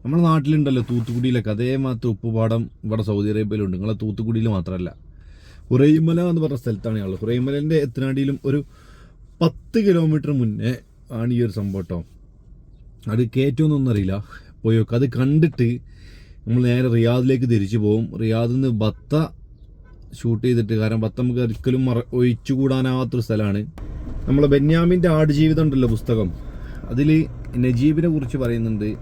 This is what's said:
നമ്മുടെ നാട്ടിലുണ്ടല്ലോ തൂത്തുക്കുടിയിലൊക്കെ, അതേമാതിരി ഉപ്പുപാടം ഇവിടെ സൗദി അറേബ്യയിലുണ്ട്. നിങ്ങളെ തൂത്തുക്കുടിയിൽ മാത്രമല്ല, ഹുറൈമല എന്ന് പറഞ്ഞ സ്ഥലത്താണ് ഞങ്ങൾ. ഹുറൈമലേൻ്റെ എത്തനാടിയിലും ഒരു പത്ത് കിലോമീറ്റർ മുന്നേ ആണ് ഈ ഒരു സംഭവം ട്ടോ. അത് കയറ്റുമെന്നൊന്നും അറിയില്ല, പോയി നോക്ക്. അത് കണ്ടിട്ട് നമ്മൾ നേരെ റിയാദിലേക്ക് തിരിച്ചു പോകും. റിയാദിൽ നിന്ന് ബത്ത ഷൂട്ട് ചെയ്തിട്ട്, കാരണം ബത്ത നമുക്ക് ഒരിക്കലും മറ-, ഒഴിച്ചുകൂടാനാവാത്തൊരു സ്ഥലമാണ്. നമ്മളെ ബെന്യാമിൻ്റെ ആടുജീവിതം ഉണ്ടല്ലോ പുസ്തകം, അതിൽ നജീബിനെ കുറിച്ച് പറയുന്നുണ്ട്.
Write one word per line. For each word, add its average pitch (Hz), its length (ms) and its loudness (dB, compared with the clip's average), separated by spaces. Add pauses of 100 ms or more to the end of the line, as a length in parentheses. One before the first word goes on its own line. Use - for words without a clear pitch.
നമ്മുടെ 156 240 2
നാട്ടിലുണ്ടല്ലോ 147 640 2
തൂത്തുക്കുടിയിലൊക്കെ, 120 640 -2
അതേമാതിരി 127 600 -2
ഉപ്പുപാടം 113 480 -2 (240)
ഇവിടെ 110 220 -2
സൗദി 104 240 0
അറേബ്യയിലുണ്ട്. 104 440 -2
നിങ്ങളെ 104 260 -4
തൂത്തുക്കുടിയിൽ 110 440 -2 (100)
മാത്രമല്ല, 90 340 -4 (800)
ഹുറൈമല 160 480 4 (140)
എന്ന് 165 120 0
പറഞ്ഞ 139 180 -4
സ്ഥലത്താണ് 110 380 -4
ഞങ്ങൾ. 95 220 -6
ഹുറൈമലേൻ്റെ 139 640 -2
എത്തനാടിയിലും 135 500 -2 (140)
ഒരു 143 100 0 (800)
പത്ത് - 460 0
കിലോമീറ്റർ 156 440 2 (100)
മുന്നേ 110 320 -2 (460)
ആണ് 120 180 -2
ഈ 120 100 2
ഒരു 95 120 -4
സംഭവം 98 300 -4
ട്ടോ. 87 100 -6 (1120)
അത് 117 100 2 (120)
കയറ്റുമെന്നൊന്നും 135 600 2
അറിയില്ല, 95 200 0 (480)
പോയി 113 160 4
നോക്ക്. 110 200 0
അത് 139 80 2 (120)
കണ്ടിട്ട് 135 500 2 (760)
നമ്മൾ 123 260 0
നേരെ 127 260 2
റിയാദിലേക്ക് 123 580 2
തിരിച്ചു 104 320 0
പോകും. 107 200 2 (160)
റിയാദിൽ 117 360 0
നിന്ന് 131 140 0 (120)
ബത്ത - 300 -4 (1040)
ഷൂട്ട് 117 280 -2
ചെയ്തിട്ട്, 117 340 0
കാരണം 110 240 0
ബത്ത 107 180 -4
നമുക്ക് 123 240 0
ഒരിക്കലും 127 420 -2
മറ-, 120 200 -2 (100)
ഒഴിച്ചുകൂടാനാവാത്തൊരു 127 1080 0
സ്ഥലമാണ്. 104 340 0 (680)
നമ്മളെ 139 260 4
ബെന്യാമിൻ്റെ 170 640 4
ആടുജീവിതം 156 500 4
ഉണ്ടല്ലോ 131 280 2
പുസ്തകം, 107 340 0 (640)
അതിൽ 143 160 2 (560)
നജീബിനെ 147 500 2
കുറിച്ച് 139 280 -4
പറയുന്നുണ്ട്. 113 460 -2 (140)